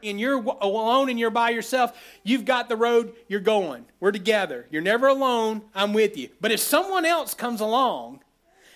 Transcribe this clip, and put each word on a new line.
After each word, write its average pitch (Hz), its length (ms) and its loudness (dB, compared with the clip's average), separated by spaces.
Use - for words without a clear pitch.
and 202 160 -6
you're 262 200 0
w-, 226 220 -4
alone 226 480 2
and 240 80 -2
you're 233 140 0
by 233 180 2
yourself, 240 480 -2
you've 226 220 0
got 247 240 0
the 233 60 -2
road, 233 400 2
you're 202 120 -2
going. 180 460 0
We're 190 120 2
together. 190 580 -2
You're 156 140 -4
never 233 240 2
alone. 240 560 0
I'm 208 200 0
with 214 240 2
you. 127 120 -10
But 208 120 0
if 214 80 0
someone 359 460 0
else 320 280 0
comes 233 280 -6
along, 202 600 -2